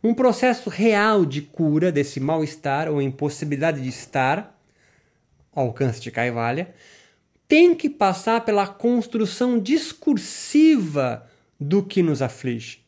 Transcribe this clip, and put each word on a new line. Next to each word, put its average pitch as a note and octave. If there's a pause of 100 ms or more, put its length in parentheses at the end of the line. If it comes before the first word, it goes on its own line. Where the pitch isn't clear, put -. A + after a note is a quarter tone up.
Um A3
processo B3
real G#3
de D3
cura D#3
desse C#3+
mal-estar D3+
ou D3
impossibilidade C#3+
de C3
estar, C3+ (920)
ao C3+
alcance A#2
de A#2+
Kaivalya, A#2+ (760)
tem E4
que D4+
passar A3+
pela G#3
construção A#3
discursiva G#3 (320)
do F3+
que G3
nos D3
aflige. A#2+